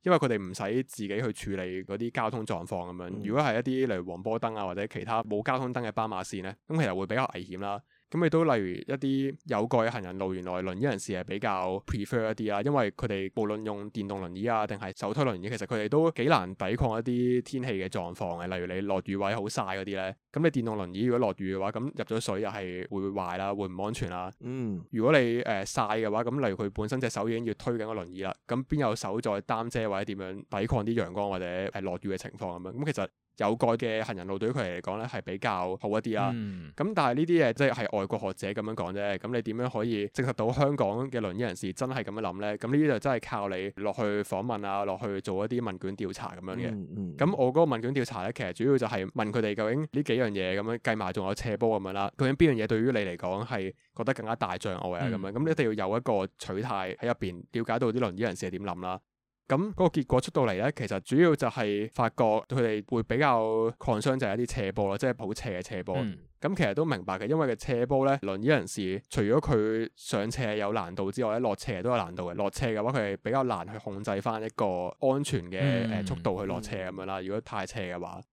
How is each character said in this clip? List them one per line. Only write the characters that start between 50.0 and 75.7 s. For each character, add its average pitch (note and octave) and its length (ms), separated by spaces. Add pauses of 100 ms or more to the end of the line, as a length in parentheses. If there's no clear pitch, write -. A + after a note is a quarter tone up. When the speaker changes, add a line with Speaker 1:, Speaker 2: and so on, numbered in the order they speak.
Speaker 1:
幾 - 0
樣 A#2+ 260
嘢 F#2+ 300
咁 - 20
樣 A2+ 180
計 A#2 180
埋 F#2+ 160
仲 G2 120
有 G2 80
斜 G#2 220
坡 A2 240
咁 F#2+ 100
樣 F#2+ 40
啦， G2+ 240
究 C#3 80
竟 C3+ 100
邊 D#3+ 160
樣 A2+ 120
嘢 A2 40
對 A2 140
於 A#2 40
你 C3 60
嚟 G2+ 240
講 F#2 300
係 G2 280 (220)
覺 A2+ 80
得 C3 100
更 A2 120
加 A2+ 100
大 F#2 220
障 F#2 200
礙 F2+ 180
啊？ F2 140
Speaker 2:
嗯。 A2+ 40
Speaker 1:
咁 G#2+ 40
樣， F#2+ 140
咁 B2+ 140
你 D#3+ 60
一 D#3 40
定 A#2+ 180
要 G#2 140
有 G#2 100
一 - 40
個 G2+ 260 (100)
取 - 240
態 G2 360
喺 A#2 100
入 A#2+ 60
邊， F#2 220 (180)
了 A#2 100
解 A2+ 160
到 B2 120
啲 A#2 80
輪 G2 180
椅 G#2 40
人 G#2 140
士 F#2+ 100
係 F#2 60
點 F#2 120
諗 F2+ 180
啦。 F2+ 180 (500)
咁 C3+ 80 (160)
嗰 - 0
個 F#3 120
結 D3+ 200
果 B2+ 160
出 - 80
到 C#3+ 140
嚟 G#2+ 160
呢， B2+ 180
其 A#2 100
實 G2 120
主 - 180
要 E3 180
就 C3 120
係 G#2+ 440
發 A#2+ 180
覺 - 140 (240)
佢 C3 140
哋 G#2+ 260
會 A#2 140
比 A#2 160
較 C3 240 (380)
concern C3 360
就 B2+ 120
係 G2+ 100
一 A#2+ 80
啲 - 80
斜 G2 180
坡 G2+ 140
咯， G2 100
即 C3 120
係 B2 100
好 G#2+ 160
斜 G2 260
嘅 F#2 80
斜 F#2 160
坡。 F#2+ 140
Speaker 3:
嗯。 G2+ 200 (220)
Speaker 1:
咁 F#3 160
其 F3 80
實 G#2 120
都 D#3 100
明 C3+ 180
白 F#2+ 140
嘅， G2+ 100
因 D3 80
為 D#3 120
個 A#2 80
斜 A#2+ 320
坡 C3+ 180
呢， C3+ 160
輪 G2 180
椅 A2 60
人 C3 220
士 G2 420
除 - 120
咗 A2 200
佢 A2 540
上 A2 340
斜 A2 300
有 G2+ 120
難 F#2 220
度 G2 180
之 B2 140
外 G#2+ 80
呢， A#2 60
落 A2 180
斜 F#2+ 240
都 A2 80
有 B2 80
難 F2 180
度 F2+ 140
嘅。 F2 60
落 G2+ 160
斜 A2 280
嘅 G#2 40
話， A#2+ 140
佢 G2+ 160
係 G2 100
比 A2 80
較 C3+ 120
難 F#2+ 240
去 G#2+ 120
控 G2+ 240
制 G2+ 180
返 A2 200
一 A2 80
個 A2 160 (340)
安 C3+ 240
全 A#2 260
嘅， F#2 100
Speaker 3:
嗯。 A#2 340